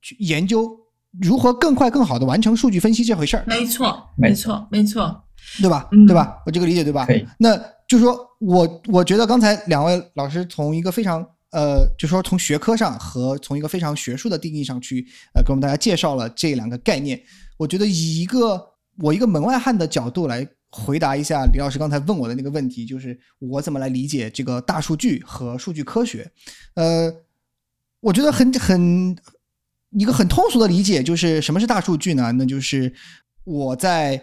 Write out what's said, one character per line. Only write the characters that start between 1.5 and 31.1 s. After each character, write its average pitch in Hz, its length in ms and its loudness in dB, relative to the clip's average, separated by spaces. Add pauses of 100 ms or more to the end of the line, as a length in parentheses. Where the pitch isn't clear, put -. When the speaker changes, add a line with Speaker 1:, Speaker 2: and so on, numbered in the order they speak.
Speaker 1:
更 294 200 2
快 247 160 4
更 247 160 2
好 127 140 -2
地 131 60 0
完 135 160 2
成 220 140 4
数 240 140 2
据 185 120 0
分 220 120 2
析 220 100 0
这 226 120 0
回 156 100 -2
事 220 120 -2
儿。 - 100 -6
Speaker 2:
没 233 180 -2
错， - 400 -4 (120)
Speaker 3:
没 220 180 4
错。 208 340 -6
Speaker 2:
没 208 140 2
错， - 0 -
没 - 0 -
错。 208 400 -4 (380)
Speaker 1:
对 190 80 4
吧？ 147 240 0
Speaker 2:
嗯。 208 120 12
Speaker 1:
对 196 80 10
吧？ 160 320 2
我 165 60 -6
这 170 80 0
个 175 60 0
理 165 80 2
解 170 100 2
对 147 80 0
吧？ 139 140 -2
Speaker 3:
可 123 80 2
以。 107 120 0 (140)
Speaker 1:
那 220 180 6 (300)
就 247 100 4
是 226 60 8
说 247 160 2 (220)
我， 180 460 2
我 180 140 4
觉 180 140 2
得 226 100 2
刚 240 140 4
才 214 160 4 (120)
两 151 180 2
位 180 180 0 (120)
老 139 140 -4
师 175 180 -4
从 156 280 -4
一 165 60 -4
个 180 100 -4
非 233 100 -4
常， 175 240 -4 (260)
呃， 143 360 2 (100)
就 - 40 -8
是 160 60 -2
说 185 140 2
从 185 160 -2
学 175 220 -2
科 226 160 0
上 - 240 -2
和 127 380 -6
从 139 200 -8
一 147 40 -4
个 151 80 -6
非 185 100 -6
常 151 160 -4
学 127 220 -8
术 - 100 -8
的 185 100 -2
定 156 160 -8
义 151 80 -6
上 127 200 -8
去， 127 260 -8 (260)
呃， - 80 4
给 139 120 2
我 - 20 2
们 135 60 0
大 139 80 -2
家 143 80 -2
介 185 180 0
绍 156 200 -2
了 120 160 -4
这 151 240 -2
两 117 140 -6
个 120 100 -10
概 165 200 0
念。 139 220 -6 (360)
我 160 80 -6
觉 156 100 -4
得 202 120 0
以 165 340 -2
一 175 60 -2
个， 226 360 0 (360)
我 151 120 0
一 160 60 2
个 240 80 0
门 170 160 0
外 247 160 0
汉 247 180 0
的 226 120 0
角 123 240 -4
度 175 160 -4
来 123 200 -6 (220)
回 139 300 -4
答 139 180 0
一 147 60 -4
下 143 280 -2
李 - 60 4
老 143 100 -2
师 135 120 -6
刚 151 100 -2
才 143 80 -2
问 160 180 -2
我 127 120 -4
的 120 80 -6
那 131 80 -8
个 143 80 -8
问 139 180 -4
题， 120 160 -12
就 127 140 -10
是 123 200 -14 (200)
我 135 200 -6
怎 147 140 -6
么 139 60 -4
来 135 100 -4
理 131 160 -4
解 135 240 -6
这 131 140 -8
个 123 180 -6
大 180 180 -4
数 160 160 -4
据 151 300 -2
和 123 320 -10
数 175 160 -10
据 156 100 -8
科 240 220 -2
学。 233 240 -12 (460)
呃， 165 360 0 (880)
我 214 140 0
觉 214 80 2
得 294 100 4
很， 254 280 4
很， 180 580 2 (800)
一 202 80 2
个 240 80 0
很 196 140 2
通 349 240 2
俗 247 80 2
的 220 80 4
理 185 160 2
解 185 180 2
就 156 140 -2